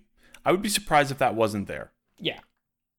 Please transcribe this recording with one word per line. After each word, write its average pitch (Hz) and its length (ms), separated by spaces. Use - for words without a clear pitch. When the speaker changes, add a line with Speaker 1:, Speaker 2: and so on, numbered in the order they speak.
Speaker 1:
I 139 80
would 185 120
be 220 60
surprised 151 420
if 135 80
that 120 160
wasn't 104 320
there. - 240
Speaker 2:
Yeah. 165 200